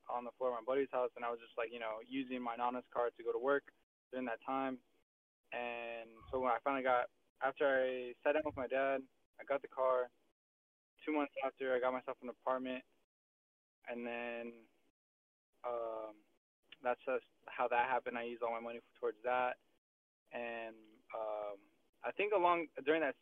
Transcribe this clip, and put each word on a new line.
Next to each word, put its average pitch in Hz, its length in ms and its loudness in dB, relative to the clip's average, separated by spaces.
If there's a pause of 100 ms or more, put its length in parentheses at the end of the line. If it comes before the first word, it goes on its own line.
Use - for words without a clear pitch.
on 123 180 -4
the 117 80 -8
floor 127 180 0
of 120 80 -4
my 110 60 -10
buddy's 131 260 2
house, 123 240 2
and 120 80 -8
I 120 80 0
was 117 80 -4
just, 117 180 -14
like, 117 140 -2
you 120 80 -8
know, 110 260 -4
using 127 360 -4
my 117 140 -4
Nana's 123 360 -2
car 120 180 2
to 117 140 -8
go 117 80 0
to 117 80 0
work 139 320 2 (400)
during 127 140 -4
that 113 160 -4
time. 135 380 -2 (720)
And 117 580 -6 (220)
so 131 80 0
when 127 120 2
I 113 120 4
finally 135 200 2
got, 123 260 4 (320)
after 135 240 2
I 127 480 2 (100)
sat 147 100 4
down 151 120 2
with 147 120 -4
my 127 100 -2
dad, 135 340 2 (380)
I 117 60 -16
got 139 160 -2
the - 80 -12
car. 127 400 2 (960)
Two 156 80 -2
months 143 200 0 (120)
after, 131 280 -2
I 123 60 4
got 127 140 2
myself 127 280 -6
an 123 80 -8
apartment. 127 540 -2 (1080)
And 120 160 -6
then, 117 480 -6 (1120)
um, 113 480 -4 (680)
that's 123 220 2
just 127 200 0 (220)
how 123 220 0
that 120 200 4
happened. 120 280 0
I 117 60 -4
used 117 200 -6
all 117 80 0
my 117 100 -2
money 117 180 -8 (200)
towards 113 240 -2
that. 123 340 2 (760)
And, 117 440 -6 (380)
um, 107 440 -4 (460)
I 120 80 -2
think 208 220 0
along, 175 340 4 (180)
during 160 160 6
that 135 200 2